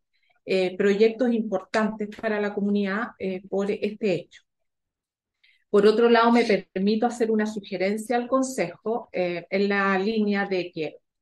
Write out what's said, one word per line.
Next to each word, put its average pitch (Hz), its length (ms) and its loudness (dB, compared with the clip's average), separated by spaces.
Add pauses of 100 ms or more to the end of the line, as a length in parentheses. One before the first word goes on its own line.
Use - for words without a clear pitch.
(460)
eh, 185 300 0
proyectos 220 560 2
importantes 214 800 -2 (100)
para 208 220 -2
la 202 120 -2
comunidad, 202 560 -2 (100)
eh, 190 280 -6
por 196 240 -2
este 214 420 -2
hecho. - 280 -8 (1300)
Por 202 160 4
otro 226 240 4
lado, 233 220 6
me 240 140 4
permito 208 600 0
hacer 233 240 -2
una 214 160 0
sugerencia 214 680 -4
al 240 140 -2
Consejo, 254 840 -4
eh, 175 380 -4
en 196 180 0
la 196 320 0
línea 202 460 0
de 180 260 -4
que 156 260 -8 (240)